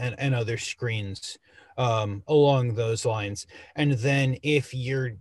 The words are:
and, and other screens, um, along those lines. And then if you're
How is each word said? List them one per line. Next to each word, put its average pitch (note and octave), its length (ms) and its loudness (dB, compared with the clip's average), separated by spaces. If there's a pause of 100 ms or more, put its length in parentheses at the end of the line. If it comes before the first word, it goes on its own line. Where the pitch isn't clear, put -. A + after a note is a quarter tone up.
and, A#2+ 180 -4
and C3+ 160 2
other A#2 220 0
screens, G#2+ 840 -6 (400)
um, A2 500 0
along C#3 460 6
those A2+ 320 -2
lines. G#2 400 -2 (300)
And D3 160 2
then C3+ 500 2
if D3 320 0
you're B2+ 460 -4